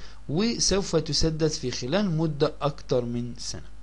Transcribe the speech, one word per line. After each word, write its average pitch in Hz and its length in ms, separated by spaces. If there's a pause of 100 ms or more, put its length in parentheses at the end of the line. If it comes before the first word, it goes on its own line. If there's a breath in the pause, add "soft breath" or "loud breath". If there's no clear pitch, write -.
(300 loud breath)
وسوف 185 680
تسدد 156 520
في 131 240
خلال 165 460
مدة 156 440
أكتر 143 440
من 120 320
سنة. - 460